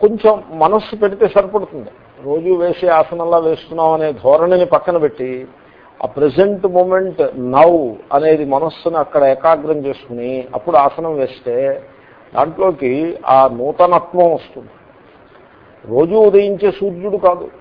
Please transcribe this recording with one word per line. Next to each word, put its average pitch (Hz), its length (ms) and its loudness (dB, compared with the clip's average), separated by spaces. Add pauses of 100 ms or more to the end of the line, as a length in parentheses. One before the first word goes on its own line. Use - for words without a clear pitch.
కొంచెం 214 480 2
మనస్సు 175 460 0
పెడితే 202 320 0
సరిపడుతుంది. 190 600 -2 (340)
రోజూ 165 300 -2
వేసే 175 340 -2
ఆసనంలా 170 500 0
వేస్తున్నాం 160 540 -2
అనే 156 200 -2
ధోరణిని 160 540 2
పక్కన 170 320 0
పెట్టి, 127 500 -4 (560)
ఆ - 40 -6
ప్రజెంట్ 180 580 0
మూమెంట్, 185 560 0
now 135 720 2 (200)
అనేది 151 320 2
మనస్సును 156 520 -4
అక్కడ 147 260 0
ఏకాగ్రం 147 640 0
చేసుకుని 127 680 -8
అప్పుడు 156 220 0
ఆసనం 156 380 0
వేస్తే, 131 680 -4 (520)
దాంట్లోకి 156 840 -2 (100)
ఆ 131 200 6
నూతనత్వం 165 880 0
వస్తుంది. 127 360 -10 (1160)
రోజూ 156 340 2
ఉదయించే 202 520 2
సూర్యుడు 190 460 -6
కాదు, 180 440 0